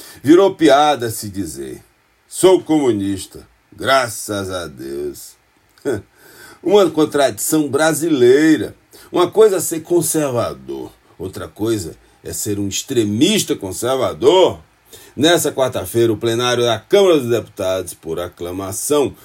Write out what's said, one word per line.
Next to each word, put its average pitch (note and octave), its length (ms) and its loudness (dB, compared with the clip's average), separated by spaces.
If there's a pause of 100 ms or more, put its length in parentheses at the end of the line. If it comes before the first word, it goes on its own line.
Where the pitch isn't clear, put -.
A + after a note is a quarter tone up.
(220)
Virou F3+ 320 6
piada C#3 560 2
se G#2+ 180 -10
dizer, D#2+ 540 -12 (460)
"Sou F3+ 340 4
comunista, G2+ 840 -2 (320)
graças G#2+ 760 -2
a F2 160 -8
Deus." C2+ 640 -12 (520)
<laughs> A2+ 160 -4 (600)
Uma F#3+ 280 4
contradição C#3+ 760 0
brasileira. C#3+ 1080 2 (340)
Uma F3 180 2
coisa G#3 280 4
é D#3+ 40 -2
ser E3 200 -6
conservador, A#2 1120 -4 (260)
outra F#2 300 -12
coisa G2+ 480 -6 (260)
é E2+ 100 -12
ser G2+ 280 -6
um G2+ 80 -4
extremista B2+ 880 0
conservador. A2+ 1040 0 (560)
Nessa D#3 360 2
quarta-feira, A#2 600 -2
o G#2 40 -2
plenário A#2+ 480 -2
da A2+ 140 0
Câmara F#3 400 4
dos A#2+ 100 -4
Deputados, F#2+ 680 -4
por D#2+ 240 -10
aclamação, F#2+ 960 -4 (100)